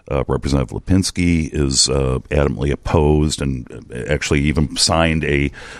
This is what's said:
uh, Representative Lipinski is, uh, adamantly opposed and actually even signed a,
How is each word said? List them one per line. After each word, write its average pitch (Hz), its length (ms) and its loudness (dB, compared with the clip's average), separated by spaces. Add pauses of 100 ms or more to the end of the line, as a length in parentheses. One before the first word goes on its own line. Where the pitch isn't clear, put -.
uh, 67 180 -2
Representative 67 480 0
Lipinski 87 800 0
is, 67 340 2
uh, 65 300 0 (120)
adamantly 71 420 0
opposed 76 720 2
and 65 240 -4 (420)
actually 73 320 0
even 73 340 0
signed 82 480 2
a, 71 280 0 (280)